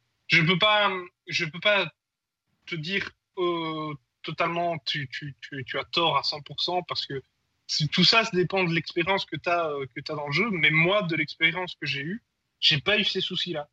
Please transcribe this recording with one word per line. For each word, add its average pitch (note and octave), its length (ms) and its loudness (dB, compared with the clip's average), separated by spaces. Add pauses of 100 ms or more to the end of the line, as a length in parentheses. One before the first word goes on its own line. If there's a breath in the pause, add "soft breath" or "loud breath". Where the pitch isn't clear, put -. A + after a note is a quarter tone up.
(260)
je E3 160 6
peux E3+ 160 4
pas, G#3 340 4 (360)
je E3 180 -2
peux E3 140 -10
pas F#3+ 320 2 (720)
te F3+ 100 -8
dire, F3+ 360 -4 (260)
euh, D#3+ 560 -4 (300)
totalement, E3+ 560 -2
tu, C#3+ 280 -4
tu, - 320 -10
tu, C3+ 240 -10
tu - 140 -6
as C3+ 60 -4
tort D#3+ 340 0
à C3 60 0
cent D3 180 -4
pour C#3+ 200 -10
cent, F3 200 0
parce - 240 -6
que C3+ 160 -6 (460)
c'est, D3+ 240 0
tout F3+ 120 4
ça, A3+ 200 6
ça G3 100 -2
dépend F#3 300 2
de E3 100 2
l'expérience F3 520 0
que E3+ 100 -8
t'as, E3+ 340 0
euh, C#3 160 -4 (100)
que C#3+ 60 -8
t'as D#3 140 -8
dans D3 120 -6
le C#3+ 60 -4
jeu. G#3 160 0
Mais D3+ 220 2
moi, F3+ 320 4
de E3 120 -2
l'expérience E3 640 -2
que D#3 60 -8
j'ai C#3 160 -4
eue, F3+ 220 -8 (360)
j'ai D3+ 200 4
pas G#3 180 2
eu G3+ 60 2
ces F#3+ 180 0
soucis-là. E3 520 -4